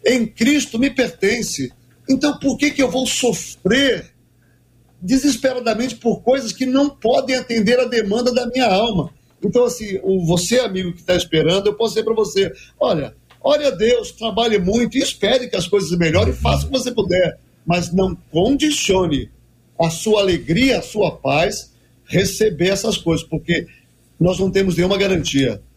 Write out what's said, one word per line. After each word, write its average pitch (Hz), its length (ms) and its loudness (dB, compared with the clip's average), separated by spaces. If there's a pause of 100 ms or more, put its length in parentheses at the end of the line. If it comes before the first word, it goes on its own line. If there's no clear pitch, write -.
em 240 200 2
Cristo 277 520 -2
me 269 120 2
pertence. 202 800 -2 (380)
Então 277 280 0
por 262 200 -2
que 294 140 0
que - 100 -2
eu 262 80 2
vou 262 180 -2
sofrer 240 1040 -2 (880)
desesperadamente 247 960 0
por 220 260 -2
coisas 247 300 0
que 254 140 -4
não 269 240 0
podem 262 460 0
atender 233 440 0
a 254 60 2
demanda 233 480 0
da 240 140 0
minha 247 200 0
alma? 196 440 0 (320)
Então, 240 220 2
assim, 208 360 -6
o, 190 240 0
você, 175 340 2
amigo 185 340 -4
que - 100 -16
tá 180 120 0
esperando, 175 520 0
eu 208 80 0
posso 226 180 -2
dizer 220 100 -2
pra 226 120 -2
você: 196 360 0 (280)
olha, 156 360 -2 (280)
ore 294 220 2
a 277 40 4
Deus, 220 420 0
trabalhe 220 460 -2
muito 214 400 0
e 269 40 2
espere 247 460 0
que - 80 -6
as 185 120 -4
coisas 180 300 0
melhorem, 170 360 2
faça - 300 0
o - 80 -6
que 269 60 -2
você 254 140 -4
puder, 180 460 0 (280)
mas 175 280 0
não 185 220 2 (160)
condicione 190 1000 0 (500)
a 165 100 2
sua 214 320 0
alegria, 185 580 2
a - 20 -6
sua 196 300 -2
paz, 151 640 -2 (320)
receber 185 640 0
essas 196 280 -2
coisas, 165 280 -2
porque 170 420 -4 (520)
nós 180 200 2
não 190 100 0
temos 190 260 0
nenhuma 185 220 2
garantia. 139 640 0 (160)